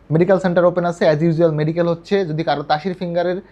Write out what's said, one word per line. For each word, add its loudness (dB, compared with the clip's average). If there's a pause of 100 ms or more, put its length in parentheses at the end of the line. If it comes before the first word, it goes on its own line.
(100)
মেডিকেল 4
সেন্টার 0
ওপেন 2
আছে, -2
as 0
usual 2
মেডিকেল -2
হচ্ছে। -2
যদি -4
কারো -2
তাসির -2
ফিঙ্গারের -2 (140)